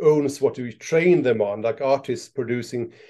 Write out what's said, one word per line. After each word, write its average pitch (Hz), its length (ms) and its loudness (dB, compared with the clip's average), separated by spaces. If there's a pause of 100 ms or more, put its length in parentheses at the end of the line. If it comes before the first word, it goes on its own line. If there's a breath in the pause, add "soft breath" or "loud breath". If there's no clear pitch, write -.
owns 147 380 2
what 131 180 0
we 123 140 -10
train 165 500 2
them 117 200 2
on, 104 200 -2
like 113 200 -2
artists 135 480 -2
producing 120 640 -6 (160 loud breath)